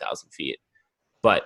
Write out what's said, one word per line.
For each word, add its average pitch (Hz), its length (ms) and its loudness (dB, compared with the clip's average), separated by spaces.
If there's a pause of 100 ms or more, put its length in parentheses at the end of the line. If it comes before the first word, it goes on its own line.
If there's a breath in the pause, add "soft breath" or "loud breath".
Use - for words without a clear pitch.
thousand - 280 -8
feet." - 280 -8 (640)
But 101 240 4